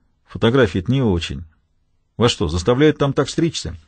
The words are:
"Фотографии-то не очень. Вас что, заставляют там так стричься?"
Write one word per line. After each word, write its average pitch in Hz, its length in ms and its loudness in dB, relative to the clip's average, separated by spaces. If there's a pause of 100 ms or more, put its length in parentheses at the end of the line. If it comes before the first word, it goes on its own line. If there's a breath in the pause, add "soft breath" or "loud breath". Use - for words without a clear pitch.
(260)
"Фотографии-то 113 680 0
не 135 120 0
очень. 85 400 -2 (760)
Вас 117 140 4
что, 95 160 -2
заставляют 123 500 2
там 139 160 0
так 139 160 -2
стричься?" 151 460 -4 (120)